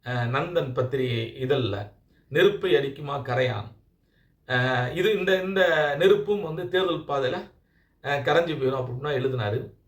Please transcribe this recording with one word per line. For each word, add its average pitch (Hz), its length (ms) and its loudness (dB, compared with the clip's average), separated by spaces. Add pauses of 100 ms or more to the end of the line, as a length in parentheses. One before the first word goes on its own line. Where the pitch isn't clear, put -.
அ, 123 200 -2
நந்தன் 147 460 -2
பத்திரிகை 123 720 -2
இதழ்ல, 110 480 -2 (360)
"நெருப்பை 185 460 4
அரிக்குமா 139 480 -2
கரையான்" 123 500 -2 (760)
அஹ், 127 500 0
இது 196 220 2
இந்த, 185 240 2
இந்த 170 560 2
நெருப்பும் 202 440 4
வந்து 165 260 -6
தேர்தல் 175 360 0
பாதையில, 143 480 -4 (500)
அஹ், 139 200 -2
கரைஞ்சு 156 340 2
போயிடும் 131 240 -2
அப்படின்னா 127 320 -6
எழுதினாரு. 123 600 -2 (160)